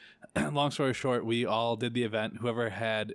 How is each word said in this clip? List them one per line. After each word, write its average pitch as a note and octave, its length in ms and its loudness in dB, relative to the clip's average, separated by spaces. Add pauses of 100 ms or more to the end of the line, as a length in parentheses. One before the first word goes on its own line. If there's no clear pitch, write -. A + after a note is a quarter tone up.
(340)
<clears throat> D3+ 160 2
long C#3+ 200 2
story C3 240 0
short, B2 280 0
we A#2 220 2
all A#2 300 2
did A#2 180 -2
the A#2+ 80 0
event. A2 360 -2
Whoever A#2 340 -2
had, G#2+ 440 -2